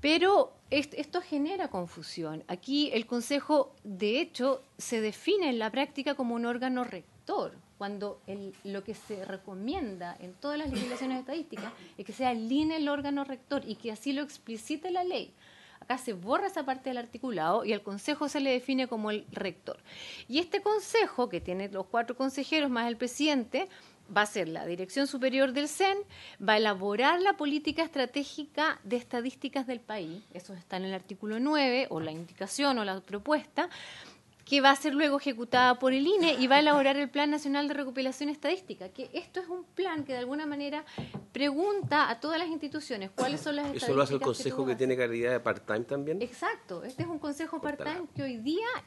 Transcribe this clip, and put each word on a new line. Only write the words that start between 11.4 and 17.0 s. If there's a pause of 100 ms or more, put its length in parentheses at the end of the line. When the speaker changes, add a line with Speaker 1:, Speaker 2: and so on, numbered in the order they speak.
Speaker 1:
es
que
sea
el
ine
el
órgano
rector
y
que
así
lo
explicite
la
ley. (460)
Acá
se
borra
esa
parte
del
articulado